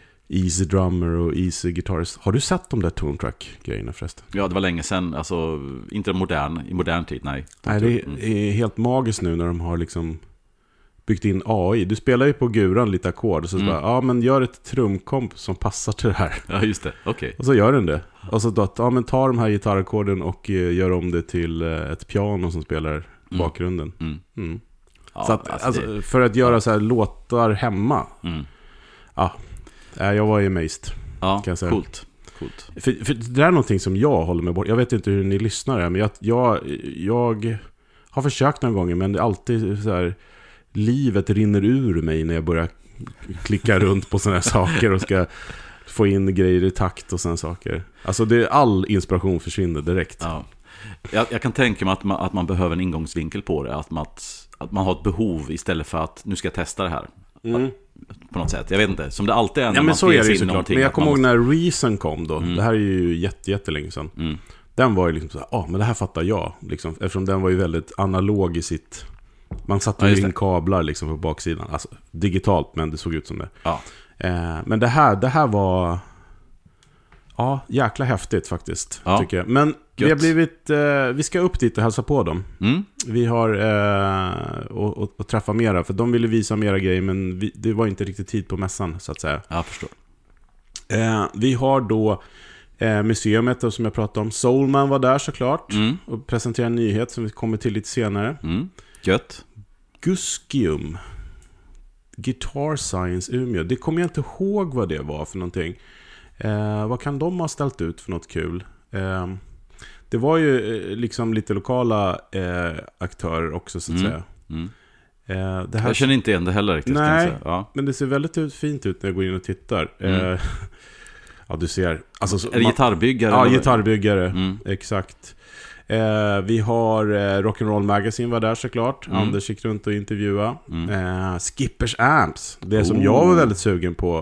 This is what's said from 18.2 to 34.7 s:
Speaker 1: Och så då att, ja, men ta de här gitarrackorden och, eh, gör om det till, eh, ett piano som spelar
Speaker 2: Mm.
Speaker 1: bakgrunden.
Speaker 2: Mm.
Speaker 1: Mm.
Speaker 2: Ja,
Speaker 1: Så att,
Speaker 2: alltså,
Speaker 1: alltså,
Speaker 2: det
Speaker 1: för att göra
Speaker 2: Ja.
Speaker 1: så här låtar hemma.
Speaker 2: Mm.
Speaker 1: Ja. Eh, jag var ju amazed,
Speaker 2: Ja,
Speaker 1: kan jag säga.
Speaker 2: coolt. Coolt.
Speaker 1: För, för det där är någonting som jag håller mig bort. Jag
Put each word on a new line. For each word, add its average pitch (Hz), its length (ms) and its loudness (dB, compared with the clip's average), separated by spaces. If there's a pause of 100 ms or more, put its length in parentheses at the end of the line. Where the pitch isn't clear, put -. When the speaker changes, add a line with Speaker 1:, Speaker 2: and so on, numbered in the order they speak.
Speaker 1:
Och 110 100 0
så 113 80 0
då 104 120 0
att, 95 160 -2
ja, 120 120 0
men 123 140 2
ta 131 240 0
de 127 120 0
här 113 100 2
gitarrackorden 98 720 0
och, 85 280 -6
eh, 90 240 0
gör 92 180 2
om 90 200 0
det 85 100 0
till, 82 400 -4
eh, 78 300 -4
ett - 160 -10
piano 101 440 -2
som 82 100 -4
spelar 78 300 -4
Speaker 2:
Mm. 76 120 -6 (360)
Speaker 1:
bakgrunden. 85 600 -2
Speaker 2:
Mm. 80 200 -8 (180)
Speaker 1:
Mm. 90 220 -8 (540)
Speaker 2:
Ja, - 100 -6
Speaker 1:
Så 110 100 2
att, - 160 -4
Speaker 2:
alltså, - 180 -6
Speaker 1:
alltså, - 140 0
Speaker 2:
det 107 200 -6
Speaker 1:
för 127 200 2
att 113 140 2
göra 123 200 6
Speaker 2:
Ja. 110 60 4
Speaker 1:
så 117 100 0
här 107 80 2
låtar 113 720 0
hemma. 107 560 0 (160)
Speaker 2:
Mm. 80 200 -6 (720)
Speaker 1:
Ja. 92 180 0 (640)
Eh, 98 140 0
jag 104 120 2
var 107 140 4
ju 101 80 4
amazed, 87 460 -4 (280)
Speaker 2:
Ja, 98 240 0
Speaker 1:
kan 92 60 -2
jag 85 60 -2
säga. 87 140 -4
Speaker 2:
coolt. - 340 -4 (340)
Coolt. - 360 -14
Speaker 1:
För, - 300 -2
för 160 80 0
det 117 200 -8
där 135 140 4
är 175 40 6
någonting 120 280 4
som 95 180 0
jag 123 280 4
håller 85 180 0
mig 87 100 0
bort. 92 140 -2
Jag 110 80 2